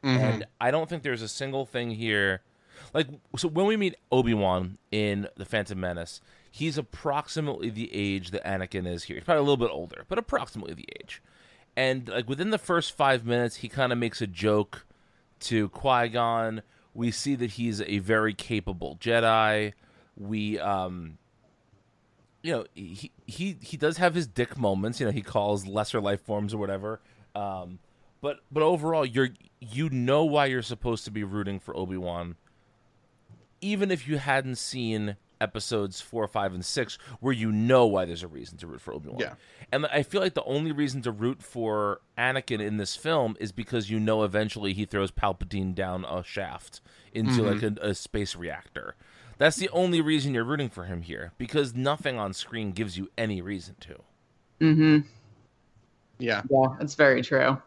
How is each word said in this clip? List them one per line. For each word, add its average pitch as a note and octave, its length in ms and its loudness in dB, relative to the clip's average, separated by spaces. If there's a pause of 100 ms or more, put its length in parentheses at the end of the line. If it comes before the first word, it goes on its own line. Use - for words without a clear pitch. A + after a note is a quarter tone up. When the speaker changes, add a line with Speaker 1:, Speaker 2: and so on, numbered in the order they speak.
Speaker 1:
Mm-hmm. C3 180 4
Speaker 2:
And A2+ 240 0 (140)
I A#2+ 100 2
don't D#3+ 180 0
think E3 140 -6
there's B2 200 -4
a A2 60 -8
single C3+ 360 -6
thing A#2+ 280 -4
here. G#2 500 0 (500)
Like, D3+ 140 2 (320)
so F3 100 0
when E3 180 2
we A3 120 4
meet G3 160 0 (180)
Obi-Wan G2 640 4 (160)
in G2+ 440 0
The G2 100 -10
Phantom G2+ 340 -4
Menace, F2 400 -6 (300)
he's D3+ 260 -4
approximately C#3+ 920 -4
the G#2+ 240 -6
age F#2+ 380 -2
that G2+ 120 -6
Anakin F#2 420 -4
is F2 180 -6
here. - 120 -10
He's - 80 -10
probably E3 160 4
a C#3 40 4
little C#3+ 120 6
bit A#2 160 2
older, - 360 -10
but F#3+ 100 -2
approximately - 560 -6
the - 140 -16 (120)
age. - 220 -16 (520)
And, C3 340 0
like, A2+ 200 -4
within D#3+ 220 -2
the A3 80 2
first E3+ 360 2
five C3 300 4
minutes, A#2+ 320 2
he A#2+ 140 -10
kinda B2 260 2
makes A#2 240 -2
a A2+ 60 -2
joke G2+ 580 2 (560)
to A2 300 2
Qui-Gon. A#2 880 2 (320)
We A#2 180 0
see C#3+ 260 -2
that A#2 160 -2
he's A#2 280 -2
a G2+ 200 -2
very G#2+ 340 4
capable F2+ 680 -6
Jedi. A2 720 4 (440)
We, G#2+ 420 -2
um, F2+ 600 -2 (1200)
you E3 100 -4
know, A2+ 220 -2
he, G2 360 -14 (160)
he, F3 340 -6
he - 160 -12
does D#3 200 0
have F3 180 4
his E3+ 140 0
dick A#2+ 300 -2
moments. G#2 420 2
You B2+ 60 2
know, G#2 60 2
he A2 100 -2
calls G2+ 440 0
lesser G#2+ 340 0
life G2+ 200 0
forms G#2 340 -4
or G#2+ 40 -4
whatever. G2+ 420 -4 (340)
Um, F#2 440 -8 (420)
but, C#3 200 -4 (120)
but D3+ 100 2
overall, D#3+ 420 4
you're, B2+ 260 2 (300)
you B2+ 300 -4
know C3+ 340 4
why D3 220 4
you're B2+ 160 0
supposed A#2 440 -4
to A2 40 -12
be G#2 140 -4
rooting G2 340 -4
for - 180 -10
Obi-Wan, F2 600 -4 (1200)
even G3+ 300 0
if C#3 160 -2
you D3+ 120 0
hadn't C3+ 380 0
seen A2 600 -4 (240)
episodes G#2 600 -2
four, A2+ 280 -4
five, G2 260 -2
and F2+ 100 -6
six, - 320 -4 (240)
where C3+ 120 0
you A2 180 0
know A#2 360 8
why G2 180 4
there's E2+ 180 -6
a F2 60 -12
reason D2+ 300 -14
to E2+ 80 -14
root C2 140 -14
for - 140 -10
Obi-Wan. - 240 -12
Speaker 1:
Yeah. - 160 -6 (380)
Speaker 2:
And D3 140 0
I C#3+ 160 0
feel F#3+ 180 -2
like F#3 140 0
the - 100 -2
only D3+ 280 -2
reason C#3 300 -2
to A#2+ 80 -2
root A2+ 320 -2
for G#2+ 580 -2 (160)
Anakin B2+ 440 0
in G#2+ 160 -2
this G2+ 180 -4
film C#3+ 460 0
is G2+ 120 -6
because A2 380 -4
you A2 80 0
know A2 240 2
eventually G#2 520 -2
he G#2 100 -2
throws G2 260 -2
Palpatine F#2+ 640 -2
down F#2 300 -4
a E2+ 180 -6
shaft - 580 -10 (320)
into, A#2 300 2
Speaker 1:
Mm-hmm. G#2+ 40 4 (320)
Speaker 2:
like, - 40 -
a, G#2 80 0
a F#2+ 40 0
space - 420 -6
reactor. D#2 580 -10 (420)
That's D#3 200 6
the F#3 140 -2
only F3 300 4
reason D3 320 2
you're A2+ 120 2
rooting C#3 260 -2
for F2 140 -10
him F2 180 -6
here, E2 360 -10
because B2+ 360 0
nothing C3+ 440 -2
on G2 140 -4
screen G#2+ 400 -6
gives F#2 240 -4
you F#2+ 220 -8
any G#2+ 240 -2
reason F#2 380 -10
to. - 160 -18 (640)
Speaker 3:
Mm-hmm. D#3 380 8 (1200)
Speaker 1:
Yeah. A2+ 300 0
Speaker 3:
Yeah, C3 180 6 (120)
that's D3 160 -4
very C3+ 280 8
true. C3 440 4